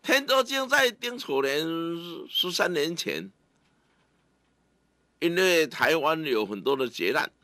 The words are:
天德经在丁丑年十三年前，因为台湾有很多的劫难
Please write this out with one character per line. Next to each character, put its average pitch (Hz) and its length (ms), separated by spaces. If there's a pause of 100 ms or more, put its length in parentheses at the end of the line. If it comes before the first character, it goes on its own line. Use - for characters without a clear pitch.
天 277 240
德 262 160
经 269 260
在 269 220
丁 240 260
丑 139 240
年 139 240 (640)
十 180 240
三 185 200
年 160 220
前， 90 360 (1900)
因 170 140
为 175 320
台 135 300
湾 156 280
有 117 200
很 101 160
多 135 160
的 131 120
劫 95 240
难 147 180 (140)